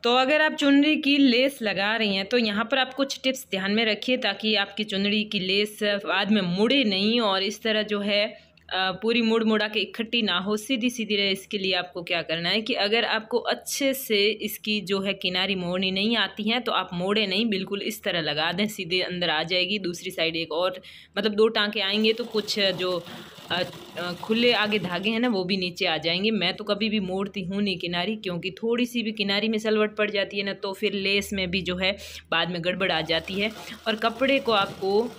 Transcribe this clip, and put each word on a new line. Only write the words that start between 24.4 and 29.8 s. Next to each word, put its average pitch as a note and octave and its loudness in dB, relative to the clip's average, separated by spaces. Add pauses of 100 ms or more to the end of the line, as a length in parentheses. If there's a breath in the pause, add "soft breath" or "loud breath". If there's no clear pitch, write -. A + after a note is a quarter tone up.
आगे G#3+ 2
धागे F3 -2
हैं A3+ 0
ना, B3 2
वो F#3+ 0
भी G3 0
नीचे F3+ -2
आ D#3+ 2
जाएंगे। E3+ 0
मैं F3+ 0
तो G#3 -10
कभी G#3 0
भी G#3 0
मोड़ती F#3+ -4
हूँ G3 -2
नहीं F#3+ 0
किनारी, F3 -2
क्योंकि F3+ -6
थोड़ी A#3 0
सी A#3+ -4
भी G#3+ -4
किनारी G#3 0
में A3 0
सलवट G#3+ 0